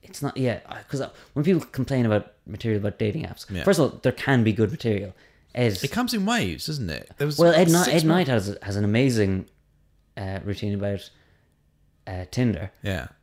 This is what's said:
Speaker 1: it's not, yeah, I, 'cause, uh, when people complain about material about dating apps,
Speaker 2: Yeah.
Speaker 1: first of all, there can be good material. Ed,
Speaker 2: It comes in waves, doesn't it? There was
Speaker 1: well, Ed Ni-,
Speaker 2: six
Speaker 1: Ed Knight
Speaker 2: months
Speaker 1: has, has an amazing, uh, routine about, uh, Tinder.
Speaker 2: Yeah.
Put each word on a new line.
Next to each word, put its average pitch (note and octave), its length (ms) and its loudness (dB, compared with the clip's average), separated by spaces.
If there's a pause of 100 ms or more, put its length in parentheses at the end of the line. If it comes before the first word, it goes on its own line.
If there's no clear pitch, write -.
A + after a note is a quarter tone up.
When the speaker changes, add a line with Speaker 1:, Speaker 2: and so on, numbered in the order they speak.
Speaker 1:
it's - 200 -14
not, C#3+ 140 -6
yeah, B2 300 -2
I, - 160 -14
'cause, C3+ 180 -8
uh, A2 100 -8 (220)
when D3 120 -2
people E3+ 180 2
complain B2+ 440 -2
about G#2 260 0 (140)
material G#2 340 -4
about G#2 180 -4
dating A2+ 260 -2
apps, - 260 -14
Speaker 2:
Yeah. F#2 140 -6
Speaker 1:
first F3 160 4
of B2+ 120 2
all, - 100 -18
there B2+ 100 2
can B2+ 320 2
be G#2+ 80 4
good G#2+ 180 2
material. G2+ 440 -4 (400)
Ed, A#2 280 0
Speaker 2:
It D3 80 -4
comes A#3+ 240 -2
in G3 120 -2
waves, D#3+ 400 -2
doesn't C#3+ 240 -6
it? C2+ 260 -10
There C#3+ 100 -2
was D3 120 -2
Speaker 1:
well, E3+ 160 8
Ed E3 140 6
Ni-, E3 60 6
Speaker 2:
six E3+ 140 4
Speaker 1:
Ed D#3 160 2
Knight E3 240 4
Speaker 2:
months A2 200 2
Speaker 1:
has, G2+ 140 -8
has G2 140 -6
an G#2 80 0
amazing, G#2+ 640 2 (680)
uh, G2 280 -8
routine G2+ 300 -4
about, G2+ 360 -4 (960)
uh, F2+ 240 -8
Tinder. A2 400 -2 (120)
Speaker 2:
Yeah. F#2 260 -6 (140)